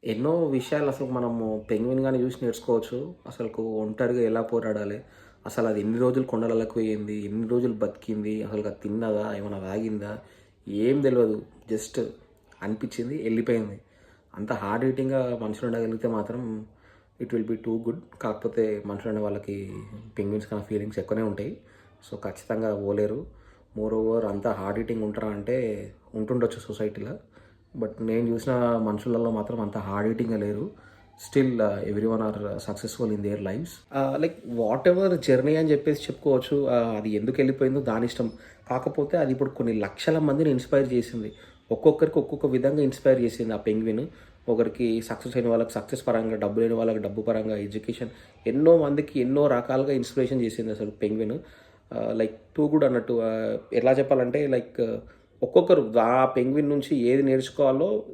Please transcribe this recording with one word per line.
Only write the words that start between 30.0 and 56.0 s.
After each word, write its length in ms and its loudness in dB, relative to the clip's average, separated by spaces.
హీటింగ్‌గా 280 0
లేరు. 520 -6
Still, 420 2
ఆ, 200 2
everyone 380 0
are 240 -2
successful 720 -4
in 120 -4
their 200 -4
lives. 200 -6
ఆ, 240 0
like, 380 -4
whatever 600 4
journey 420 4
అని 140 4
చెప్పేసి 320 2
చెప్పుకోవచ్చు. 600 0
ఆ, 240 2
అది 200 -2
ఎందుకు 300 0
వెళ్ళిపోయిందో 420 2
దాని 240 0
ఇష్టం. 260 -2
కాకపోతే 480 0
అది 140 2
ఇప్పుడు 180 0
కొన్ని 240 -2
లక్షల 460 0
మందిని 300 4
ఇన్స్పైర్ 440 2
చేసింది. 380 -2
ఒక్కొక్కరికి 480 4
ఒక్కొక్క 260 -4
విధంగా 360 2
ఇన్స్పైర్ 400 4
చేసింది 320 -2
ఆ 40 -4
పెంగ్విన్. 500 -2
ఒకరికి 520 0
సక్సెస్ 360 -6
అయిన 100 2
వాళ్ళకి 240 2
సక్సెస్ 360 -6
పరంగా, 280 0
డబ్బు 240 0
లేని 140 4
వాళ్ళకి 260 0
డబ్బు 220 -4
పరంగా, 360 -2
ఎడ్యుకేషన్, 520 -6
ఎన్నో 300 6
మందికి 420 0
ఎన్నో 280 4
రకాలుగా 440 2
ఇన్స్పిరేషన్ 500 0
చేసింది 300 -4
అసలు 200 -6
పెంగ్విన్. 480 -2
ఆ, 200 -2
like, 460 -4
too 140 2
good 120 6
అన్నట్టు. 380 2
ఆ, 340 -2
ఎలా 180 6
చెప్పాలంటే 560 4
like, 520 0
ఒక్కొక్కరు 560 6
ఆ 260 6